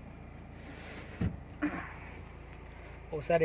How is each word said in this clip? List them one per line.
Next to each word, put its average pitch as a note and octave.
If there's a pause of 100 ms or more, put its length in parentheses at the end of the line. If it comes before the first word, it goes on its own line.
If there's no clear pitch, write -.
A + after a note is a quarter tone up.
(3250)
ఒకసారి D#3+